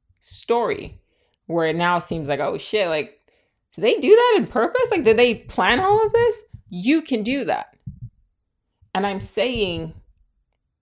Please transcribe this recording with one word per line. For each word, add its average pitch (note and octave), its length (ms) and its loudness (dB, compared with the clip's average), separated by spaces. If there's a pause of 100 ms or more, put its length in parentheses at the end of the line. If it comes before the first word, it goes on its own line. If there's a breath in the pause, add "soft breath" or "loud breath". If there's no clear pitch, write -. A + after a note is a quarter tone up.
(200)
story, - 800 -4 (460)
where E3 220 0
it D#3 80 0
now F3 240 2
seems E3 280 -6
like, C#3 120 -2
"Oh C#3+ 180 -4
shit, G#3 300 -2
like, D#3 320 -4 (560)
did D#3+ 60 -12
they B3 180 2
do C4 100 2
that A#4 300 6
on G#3 80 -2
purpose? A#4 420 0
Like, F4+ 140 0
did A3 140 4
they A#3+ 180 4
plan G#3+ 440 0
all G#4 240 2
of G#4+ 80 0
this?" A#4 340 0 (240)
You B3 340 0
can A#3 180 -2
do B3 240 -4
that. - 320 -6 (1200)
And G3 100 -2
I'm G3 140 -4
saying, F#3+ 720 -4 (880)